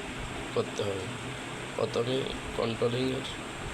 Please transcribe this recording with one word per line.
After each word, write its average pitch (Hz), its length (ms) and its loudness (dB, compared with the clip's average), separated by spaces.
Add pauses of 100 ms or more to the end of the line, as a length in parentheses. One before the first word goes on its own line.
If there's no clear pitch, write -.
(560)
করতে 107 280 2
হবে। 95 220 0 (680)
প্রথমে 127 460 4 (360)
কন্ট্রোলিংয়ের 123 680 4 (480)